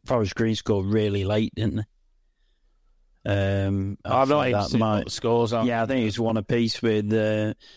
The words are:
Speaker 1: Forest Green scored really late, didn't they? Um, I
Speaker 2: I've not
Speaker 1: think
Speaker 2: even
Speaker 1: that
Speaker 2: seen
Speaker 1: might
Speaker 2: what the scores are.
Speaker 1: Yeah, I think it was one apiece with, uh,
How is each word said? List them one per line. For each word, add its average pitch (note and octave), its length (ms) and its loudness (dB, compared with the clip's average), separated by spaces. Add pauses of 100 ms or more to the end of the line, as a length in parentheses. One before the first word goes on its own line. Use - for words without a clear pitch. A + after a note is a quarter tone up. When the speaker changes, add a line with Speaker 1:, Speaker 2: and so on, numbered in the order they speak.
Speaker 1:
Forest A2 300 0
Green A2+ 200 0
scored G2 300 -2
really G2+ 400 0
late, G#2+ 300 0
didn't G#2+ 300 -2 (1400)
they? G#2 60 -2 (340)
Um, G2 400 -2
I B2+ 160 0
Speaker 2:
I've C3+ 80 2
not D3 140 4
Speaker 1:
think B2+ 60 2
Speaker 2:
even G#2 120 2
Speaker 1:
that F#2+ 80 -2
Speaker 2:
seen A#2+ 100 2
Speaker 1:
might A2 180 2
Speaker 2:
what - 80 -2
the - 60 -10
scores A#2 420 0
are. A#2 120 0
Speaker 1:
Yeah, A#2 180 0
I - 20 -2
think B2+ 160 0
it A2 40 2
was G#2+ 140 -2
one A2+ 180 0
apiece A#2 440 0
with, G#2+ 300 2
uh, G#2+ 420 0 (240)